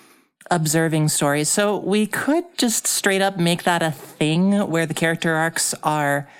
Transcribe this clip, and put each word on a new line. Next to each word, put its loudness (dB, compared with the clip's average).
observing 2
stories. 0
So 2
we 0
could -2
just -2
straight 0
up 0
make 2
that 2
a 0
thing 0
where 0
the -4
character 0
arcs -2
are 0